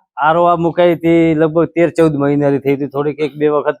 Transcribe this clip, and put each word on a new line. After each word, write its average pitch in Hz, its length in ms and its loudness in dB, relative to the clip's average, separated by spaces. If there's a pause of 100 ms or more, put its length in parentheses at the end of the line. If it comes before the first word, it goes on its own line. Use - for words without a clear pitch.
(160)
આરો 160 300 2
આ 175 100 2
મુકાઈ 170 380 0
હતી 165 400 2
લગભગ 160 300 0
તેર 165 260 0
ચૌદ 160 260 0
મહિનાની 143 420 0
થઈ 139 160 -2
હતી. 139 120 -6
થોડીક 143 340 -6
એક 151 180 -6
બે 147 100 0
વખત, 147 320 -2